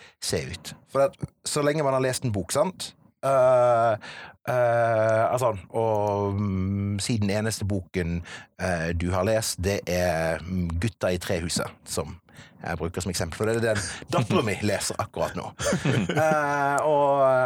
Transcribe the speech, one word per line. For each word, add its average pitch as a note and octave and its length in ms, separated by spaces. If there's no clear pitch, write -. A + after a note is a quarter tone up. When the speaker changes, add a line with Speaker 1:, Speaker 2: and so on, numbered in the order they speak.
Speaker 1:
se - 280
ut. - 300
For C3+ 180
at - 100
så - 200
lenge D3 220
man C3+ 100
har C3 80
lest C3 220
en A#2 100
bok, F#2+ 160
sant? - 400
Eh, B2 760
eh, A#2 760
altså, B2 300
og, G#2 640
mm, G2 680
siden G#2 300
eneste G#2+ 360
boken, F2+ 520
eh, F2 360
du F2 220
har F#2 100
lest, A2 380
det G2 220
er, E2 580
mm, F2+ 380
Gutta G2+ 340
i F2+ 80
trehuset, E2+ 480
som - 360
jeg - 200
bruker E2 240
som F#2+ 80
eksempel, E2+ 280
for A2 80
det A2+ 120
er A2+ 180
den G2 80
datteren C#3 380
min G2 160
leser G2 360
akkurat E2 380
nå. E2+ 120
Speaker 2:
<laughs> - 20
Speaker 1:
Eh, D3 720
og, C#3+ 400
eh, C3 240